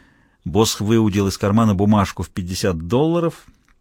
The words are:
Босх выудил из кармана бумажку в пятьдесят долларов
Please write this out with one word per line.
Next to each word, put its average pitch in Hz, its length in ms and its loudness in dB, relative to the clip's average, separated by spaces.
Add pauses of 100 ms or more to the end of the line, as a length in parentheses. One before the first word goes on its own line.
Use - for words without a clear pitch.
(440)
Босх 107 360 0
выудил 104 480 2
из 92 100 -4
кармана 107 360 2
бумажку 101 480 0
в - 80 -10
пятьдесят 90 580 -6
долларов 165 580 -2 (340)